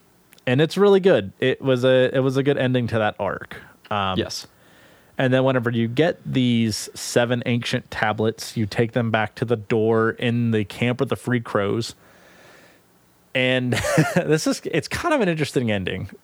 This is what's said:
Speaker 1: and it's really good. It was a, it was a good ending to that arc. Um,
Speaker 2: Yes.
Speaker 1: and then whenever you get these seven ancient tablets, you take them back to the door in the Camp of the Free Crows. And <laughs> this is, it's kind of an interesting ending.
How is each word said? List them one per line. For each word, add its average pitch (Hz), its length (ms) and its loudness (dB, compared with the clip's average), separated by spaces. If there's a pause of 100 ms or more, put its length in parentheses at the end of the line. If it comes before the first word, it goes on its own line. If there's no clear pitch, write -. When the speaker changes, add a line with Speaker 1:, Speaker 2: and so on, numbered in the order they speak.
(460)
Speaker 1:
and 131 160 2
it's 160 160 0
really 196 220 6
good. 135 400 4
It 131 240 0
was 131 200 2
a, 131 320 4
it 135 40 0
was 131 180 0
a 139 60 2
good 143 160 0
ending 127 280 0
to 113 120 -2
that 104 200 0
arc. - 360 -6 (340)
Um, 95 300 -2
Speaker 2:
Yes. - 260 -6 (720)
Speaker 1:
and 131 160 0
then 131 120 4
whenever 127 240 0
you 117 180 0
get 147 380 0
these 120 680 0
seven 120 520 0
ancient 120 460 -4
tablets, 107 680 -2
you 110 80 0
take 117 280 -2
them 117 180 -2
back 110 240 -2
to 120 100 -4
the 117 120 0
door 113 540 2
in 117 400 -2
the 107 140 2
Camp 120 360 -4
of 117 80 -2
the 117 80 -4
Free 123 240 -2
Crows. 110 540 -2 (1400)
And 127 380 0
<laughs> 605 420 0
this 156 320 0
is, - 180 -2
it's - 220 -2
kind - 260 -2
of 277 80 2
an 185 80 0
interesting 143 420 0
ending. 95 380 -4 (140)